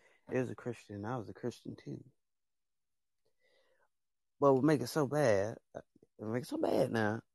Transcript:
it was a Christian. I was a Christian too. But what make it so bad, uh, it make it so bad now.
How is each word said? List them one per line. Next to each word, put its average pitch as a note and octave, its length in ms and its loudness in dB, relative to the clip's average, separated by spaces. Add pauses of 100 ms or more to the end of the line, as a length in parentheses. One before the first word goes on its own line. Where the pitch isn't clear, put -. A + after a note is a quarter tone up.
(320)
it B2 60 0
was B2+ 120 -2
a A2 60 -10
Christian. G#2+ 480 -10
I A#2+ 140 -6
was G#2+ 120 -10
a - 40 -14
Christian - 420 -10
too. - 260 -14 (2500)
But C#3 140 8
what B2+ 100 4
make D3+ 180 4
it B2 60 -4
so D3 200 0
bad, A2+ 480 2 (200)
uh, - 40 -8 (400)
it A2 60 -8
make A#2 180 -4
it - 40 -14
so D4+ 100 -8
bad D3 340 0
now. A2 300 0 (140)